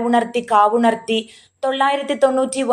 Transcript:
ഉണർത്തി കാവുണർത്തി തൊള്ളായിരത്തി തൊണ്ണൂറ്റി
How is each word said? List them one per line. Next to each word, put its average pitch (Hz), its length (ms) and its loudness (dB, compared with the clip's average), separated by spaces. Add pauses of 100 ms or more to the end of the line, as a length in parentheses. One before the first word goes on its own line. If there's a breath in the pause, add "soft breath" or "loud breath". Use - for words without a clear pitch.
ഉണർത്തി 233 340 0 (120)
കാവുണർത്തി 226 680 2 (460 loud breath)
തൊള്ളായിരത്തി 269 580 -2
തൊണ്ണൂറ്റി 262 400 0 (100)